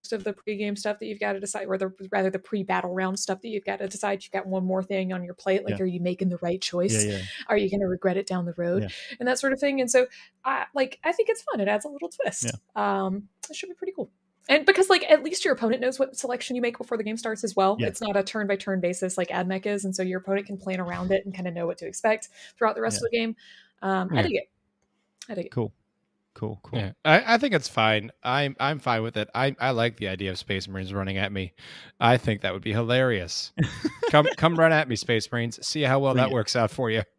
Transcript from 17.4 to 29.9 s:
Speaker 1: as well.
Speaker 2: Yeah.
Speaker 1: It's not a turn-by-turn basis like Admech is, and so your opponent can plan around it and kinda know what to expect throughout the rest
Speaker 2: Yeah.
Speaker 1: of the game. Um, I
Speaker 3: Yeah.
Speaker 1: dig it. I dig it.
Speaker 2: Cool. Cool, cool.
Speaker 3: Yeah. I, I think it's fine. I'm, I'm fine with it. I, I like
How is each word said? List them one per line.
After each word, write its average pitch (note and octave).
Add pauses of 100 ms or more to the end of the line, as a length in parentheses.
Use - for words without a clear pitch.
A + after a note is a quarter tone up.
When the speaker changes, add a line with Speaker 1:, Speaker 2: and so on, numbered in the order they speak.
Speaker 1:
as F#3+
well. G3
Speaker 2:
Yeah. G#3
Speaker 1:
It's F#3+
not G#3
a G3
turn-by-turn G3
basis F3+
like F3+
Admech F#3
is, G3+
and F#3+
so F#3+
your F#3
opponent G3
can G3+
plan F#3+
around F3
it G3
and F#3+
kinda F3+
know E3+
what E3+
to E3
expect A3 (280)
throughout A3+
the -
rest G#3+
Speaker 2:
Yeah. A#3
Speaker 1:
of A3+
the A#3
game. A3+ (460)
Um, F#3+
I -
Speaker 3:
Yeah. -
Speaker 1:
dig C#4
it. - (840)
I A3+
dig -
it. -
Speaker 2:
Cool. A2+ (600)
Cool, G#2+
cool. -
Speaker 3:
Yeah. G2 (120)
I, G#3+
I A#3
think B3
it's D#3
fine. A2 (100)
I'm, C3+
I'm C#3
fine A#2
with A#2
it. G#2
I, C3
I C3
like A#2